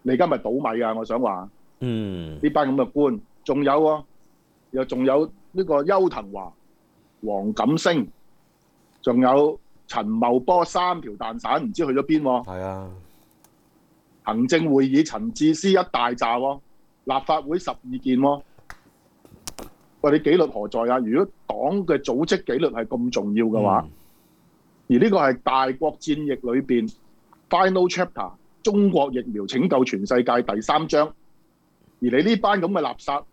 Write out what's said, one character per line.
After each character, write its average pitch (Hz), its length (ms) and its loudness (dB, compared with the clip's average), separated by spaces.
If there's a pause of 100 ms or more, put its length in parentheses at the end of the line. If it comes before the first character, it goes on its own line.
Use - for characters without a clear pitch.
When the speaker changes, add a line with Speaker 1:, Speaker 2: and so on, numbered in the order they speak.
Speaker 1:
你 127 100 -2
而 131 60 2
家 175 100 4
咪 147 120 0
倒 107 120 -4
米 120 300 -2
啊！ 110 120 0
我 113 120 -6
想 113 140 -4
話， 98 300 -4 (300)
Speaker 2:
嗯。 98 640 -6
Speaker 1:
呢 147 80 2
班 147 200 2
咁 135 120 -2
嘅 117 100 -2
官， 139 280 2 (240)
仲 143 200 -2
有 139 80 2
喎， 151 320 2 (680)
又 131 140 -2
仲 127 200 -2
有 147 260 2 (220)
呢 185 100 -2
個 147 200 0
邱 185 260 2
騰 110 220 -8
華、 98 220 -12 (720)
黃 104 280 -2
錦 120 280 0
星， 151 260 0 (920)
仲 123 200 2
有 143 360 4 (300)
陳 113 180 -4
茂 117 340 2
波 175 260 2
三 180 340 -2
條 113 180 -14
蛋 113 220 -8
散， 131 240 -2
唔 120 80 -4
知 170 140 -2
去 135 80 -2
咗 135 120 0
邊 156 160 2
喎？ 123 240 0
Speaker 2:
係 92 160 -10
啊。 95 280 -8 (1300)
Speaker 1:
行 113 240 -2
政 160 260 2
會 135 140 4
議 143 180 4
陳 110 280 -8
智 156 200 2
思 190 160 0
一 190 60 6 (160)
大 120 220 0
扎 120 240 0
喎， 135 220 -4 (460)
立 131 80 -4 (120)
法 156 160 0
會 147 180 -4
十 170 100 -6
二 127 320 -10
件 127 180 2
喎。 143 220 2 (1600)
喂， 143 100 4
你 151 80 4
紀 147 180 2
律 170 60 6
何 113 240 -4
在 113 120 -4 (140)
啊？ 127 60 2
如 117 240 0
果 196 80 -2 (160)
黨 104 100 -6 (280)
嘅 160 140 2
組 135 260 -2
織 180 180 -2
紀 127 140 -4
律 156 100 2
係 113 180 -4
咁 123 240 -4
重 104 260 -2
要 113 100 2
嘅 110 180 0
話， 98 240 2
Speaker 2:
嗯。 - 40 -18 (1000)
Speaker 1:
而 123 140 4
呢 226 60 4
個 196 80 2
係 135 260 2
大 131 280 0
國 151 260 -4
戰 - 160 -6
役 147 160 -4
裏 127 320 -2
邊 120 320 -2 (560)
final 185 400 2
chapter， 175 420 -4 (300)
中 202 280 4
國 147 240 2
疫 123 100 -2
苗 104 220 -6
拯 131 240 0
救 135 160 4
全 101 200 -4
世 123 180 2
界 120 180 2
第 107 200 -4
三 151 260 0
章， 151 200 2
而 156 60 -12 (880)
你 123 80 0 (140)
呢 220 140 4
班 202 240 2
咁 170 60 -2
嘅 185 140 -2
垃 127 160 -6
圾 143 360 -6